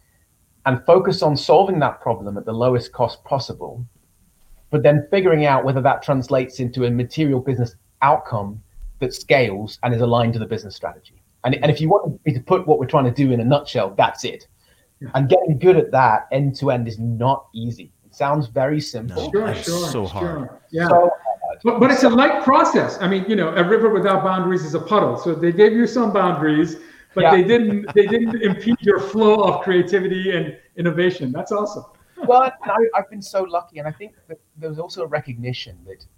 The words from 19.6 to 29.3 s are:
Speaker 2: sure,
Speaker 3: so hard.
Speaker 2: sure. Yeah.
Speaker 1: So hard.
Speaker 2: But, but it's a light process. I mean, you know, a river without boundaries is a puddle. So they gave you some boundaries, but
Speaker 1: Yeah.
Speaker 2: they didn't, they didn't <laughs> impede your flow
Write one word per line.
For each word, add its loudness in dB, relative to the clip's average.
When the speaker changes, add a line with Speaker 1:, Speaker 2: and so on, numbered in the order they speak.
Speaker 2:
sure, -4
Speaker 3:
so -4
hard. -6
Speaker 2:
sure. -10
Yeah. -2
Speaker 1:
So 6
hard. 6
Speaker 2:
But, 0
but 6
it's 2
a 6
light 2
process. 2
I -2
mean, 0
you 0
know, 0
a 2
river 4
without 2
boundaries 0
is -6
a -4
puddle. 0
So -4
they 0
gave 6
you 2
some 0
boundaries, 0
but 0
Speaker 1:
Yeah. 6
Speaker 2:
they 4
didn't, 2
they 6
didn't -2
<laughs> 0
impede -2
your 2
flow 2